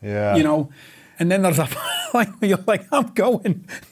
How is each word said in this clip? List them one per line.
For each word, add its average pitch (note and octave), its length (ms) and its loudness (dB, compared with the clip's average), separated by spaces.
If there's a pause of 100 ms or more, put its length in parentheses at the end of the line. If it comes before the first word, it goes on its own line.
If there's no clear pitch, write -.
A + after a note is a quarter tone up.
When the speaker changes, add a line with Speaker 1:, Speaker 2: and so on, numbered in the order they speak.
Speaker 1:
Yeah. G#2 340 0
Speaker 2:
You D#3+ 80 4
know? D3+ 260 0 (480)
And E3+ 120 0
then G3 120 2
there's E3+ 160 2
a D3+ 100 0 (220)
<laughs> F5+ 200 -6
point A#3 180 2 (120)
where G#3 80 2
you're F#3+ 180 0
like, G#3+ 240 0
"I'm C#4+ 180 0
going G#3+ 560 0 (280)